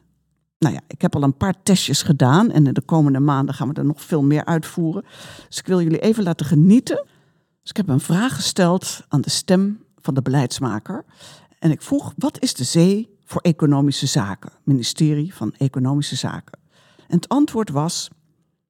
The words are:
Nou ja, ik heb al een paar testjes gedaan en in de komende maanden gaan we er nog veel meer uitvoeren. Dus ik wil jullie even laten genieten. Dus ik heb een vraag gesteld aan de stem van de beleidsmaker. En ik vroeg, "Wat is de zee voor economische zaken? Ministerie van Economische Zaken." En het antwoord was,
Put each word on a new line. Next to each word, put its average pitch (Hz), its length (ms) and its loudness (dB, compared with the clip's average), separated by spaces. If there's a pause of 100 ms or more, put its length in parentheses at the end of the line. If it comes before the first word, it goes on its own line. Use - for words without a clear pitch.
(580)
Nou 147 160 2
ja, - 120 -10
ik - 160 -8
heb 180 120 0
al 151 80 -2
een 139 140 2
paar 190 260 -4
testjes 185 400 0
gedaan 147 480 4
en 151 160 6
in 127 80 0
de - 60 -2
komende 143 400 2
maanden 139 340 0
gaan 131 140 -4
we 147 60 -6
er 143 100 -4
nog 143 180 -2
veel 156 200 -2
meer 143 220 2
uitvoeren. 165 600 -4 (440)
Dus - 100 -14
ik - 80 -12
wil 185 160 0
jullie 160 180 0
even 220 220 0
laten 165 240 -4
genieten. 202 600 4 (540)
Dus - 100 -16
ik - 60 -18
heb 196 120 -2
een 139 120 0
vraag 202 340 -2
gesteld - 760 -2
aan 143 120 0
de - 100 -4
stem 196 540 0 (160)
van 147 140 -4
de 135 80 0
beleidsmaker. 131 840 -4 (540)
En 165 120 0
ik 135 120 -2
vroeg, - 340 -6
"Wat - 260 -4
is 254 120 -4
de 131 100 -8
zee 190 600 0
voor - 160 -10
economische 143 640 2
zaken? 101 460 -4 (120)
Ministerie 147 720 0
van 110 200 -8
Economische 139 640 -2
Zaken." - 420 -10 (500)
En - 80 0
het 170 120 -2
antwoord 247 420 0
was, 147 380 -4 (600)